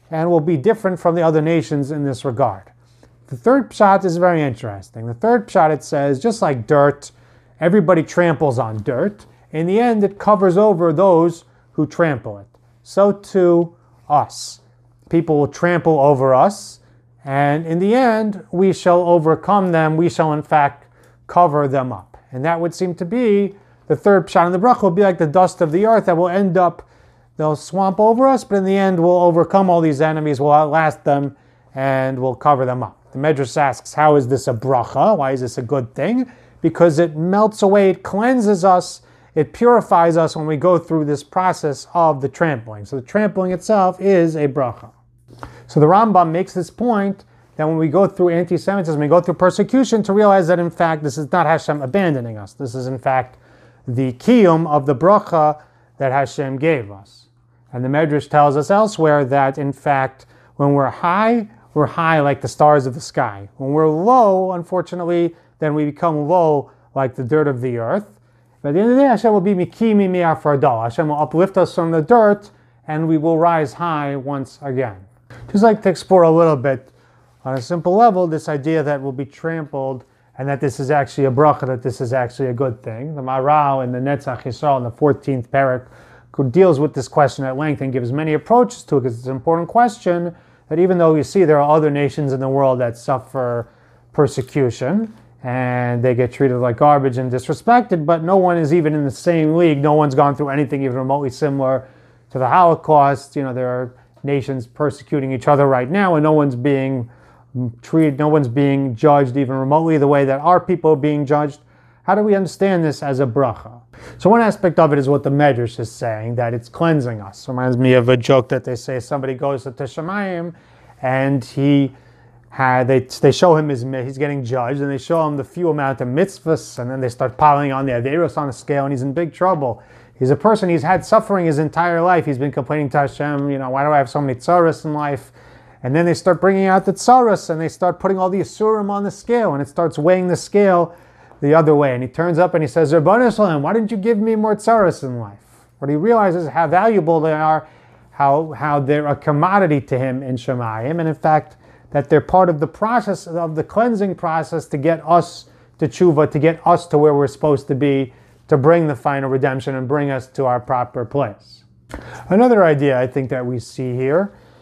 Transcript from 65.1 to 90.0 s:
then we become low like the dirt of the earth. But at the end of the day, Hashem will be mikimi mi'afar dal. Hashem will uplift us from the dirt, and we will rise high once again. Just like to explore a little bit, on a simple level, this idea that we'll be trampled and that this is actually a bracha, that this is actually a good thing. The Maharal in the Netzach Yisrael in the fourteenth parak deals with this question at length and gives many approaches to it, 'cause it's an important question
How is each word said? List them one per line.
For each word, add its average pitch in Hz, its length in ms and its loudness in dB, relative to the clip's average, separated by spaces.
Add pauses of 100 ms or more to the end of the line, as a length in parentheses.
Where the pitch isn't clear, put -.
then 151 140 -2
we 151 120 -2
become 147 420 -2
low 156 440 0 (220)
like 135 220 -4
the 135 80 -6
dirt 147 240 0
of 127 140 -4
the 123 160 -4
earth. 143 420 -6 (420)
But 143 80 -6
at 147 60 -2
the 180 60 2
end 233 100 2
of 254 60 4
the 277 60 4
day, 277 40 6
Hashem 226 240 2
will 202 100 2
be 202 120 0
mikimi 196 560 0
mi'afar 175 480 0
dal. 123 260 0
Hashem 151 240 -2
will 147 120 -2
uplift 160 380 0
us 175 160 2
from 165 180 -2
the 160 100 0
dirt, 208 500 2 (360)
and 156 200 -4
we 160 100 2
will 160 200 0
rise 160 360 0
high 147 420 -6
once 135 460 -10
again. 123 440 -6 (460)
Just 202 120 2
like 214 200 4
to 196 60 0
explore 180 340 2
a 165 80 4
little 160 240 4
bit, 131 360 -4 (540)
on 131 120 -6
a 127 40 -8
simple 175 340 -2
level, 196 320 4
this 156 220 -6
idea 151 340 -2
that 139 180 -4
we'll 139 100 -6
be 131 140 -8
trampled 139 800 -8 (320)
and 139 100 -8
that 139 140 -4
this 143 180 -4
is 131 100 -4
actually 143 360 0
a 135 60 0
bracha, 139 360 2
that 127 160 -6
this 127 160 -6
is 123 140 -6
actually 131 340 -4
a 123 60 -4
good 123 280 -4
thing. 123 320 -12
The 143 80 -12
Maharal 135 640 0
in 123 80 -6
the 123 80 -6
Netzach 131 440 -6
Yisrael 135 340 -2
in 123 60 -6
the 117 80 -8
fourteenth 135 600 -2
parak 131 360 -2 (640)
deals 170 280 4
with 147 140 -2
this 131 160 -8
question 143 340 0
at 131 140 -6
length 147 240 -4
and 135 100 -6
gives 120 220 -4
many 156 200 -4
approaches 226 500 0
to - 120 -2
it, 127 80 2
'cause 120 160 -6
it's 123 80 -14
an 135 80 -6
important 165 320 -2
question 175 640 -2 (360)